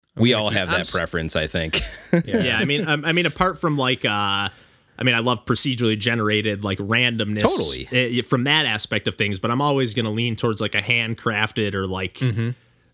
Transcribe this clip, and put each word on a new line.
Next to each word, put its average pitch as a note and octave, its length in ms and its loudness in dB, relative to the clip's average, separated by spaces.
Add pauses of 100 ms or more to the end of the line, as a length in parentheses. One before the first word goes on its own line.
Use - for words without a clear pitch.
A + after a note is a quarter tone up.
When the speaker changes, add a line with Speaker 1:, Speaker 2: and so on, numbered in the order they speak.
(160)
Speaker 1:
We A#2+ 160 4
Speaker 2:
I'm A2 60 2
gonna G#2+ 60 -2
Speaker 1:
all G#2 60 -2
Speaker 2:
keep G#2 80 0
Speaker 1:
have F#2 100 -2
Speaker 3:
I'm E2+ 60 -2
Speaker 1:
that F2+ 60 0
Speaker 3:
s- E2+ 100 -2
Speaker 1:
preference, E2 460 -2
I D#2 100 0
think. D#2+ 380 -2
<laughs> - 400 -2
Speaker 2:
Yeah. G#3+ 180 -2
Speaker 3:
Yeah, A#2+ 160 0
I G3+ 60 0
mean, C#3+ 240 -2
I, D3+ 60 2
I D3+ 180 0
mean, F3 140 4
apart F#3 340 0
from, D3+ 160 0
like, B2+ 280 0
uh, B2+ 40 0
I G2+ 960 -4
mean, B2+ 100 6
I A#2 60 6
love A#2+ 240 0
procedurally A#2+ 540 2
generated, G#2+ 680 0
like, G2 140 -2
randomness A2 640 0
Speaker 1:
Totally. B2 760 0
Speaker 3:
i-, A#2+ 40 2
from B2 220 0
that D3 220 2
aspect G#2+ 400 0
of G#2+ 100 -2
things, G2+ 220 -2
but A2+ 120 -2
I'm B2 120 0
always C3+ 320 2
gonna A2+ 160 0
lean A#2 240 -2
towards, A2 260 -2
like, G#2+ 140 -2
a - 60 0
handcrafted A2 960 -2
or, G2 120 -2
like, F#2 280 -6
Speaker 2:
Mm-hmm. A#2 360 -2 (440)